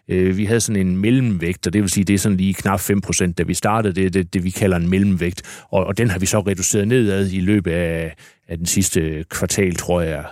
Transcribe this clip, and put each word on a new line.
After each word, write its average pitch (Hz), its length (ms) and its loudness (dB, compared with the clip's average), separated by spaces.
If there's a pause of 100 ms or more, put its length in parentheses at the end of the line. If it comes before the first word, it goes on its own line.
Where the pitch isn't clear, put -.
Øh, 92 280 2
vi 104 80 -2
havde 113 160 2
sådan 98 260 0
en 92 100 0
mellemvægt, 101 680 0
og 82 60 -2
det 104 80 4
vil 98 80 2
sige, 101 140 2
det 101 100 2
er 101 40 4
sådan 98 200 2
lige 95 160 2
knap 98 260 0
fem 101 220 0
procent, 90 360 -2
da 87 60 0
vi 85 100 -2
startede. 104 400 0
Det 95 120 0
er 95 40 2
det, 90 240 -2
det, 95 100 0
vi 90 60 0
kalder 92 280 2
en 85 120 0
mellemvægt. 92 520 2 (300)
Og, 98 140 2
og 98 120 -4
den 117 120 2
har 92 100 -2
vi 95 60 0
så 107 140 2
reduceret 98 480 0
nedad 104 440 2
i 95 80 -2
løbet 92 320 2
af, 82 420 -2 (360)
af 87 80 -6
den 85 80 -6
sidste 82 640 -2
kvartal, - 460 -2
tror 87 260 -2
jeg. 78 300 -4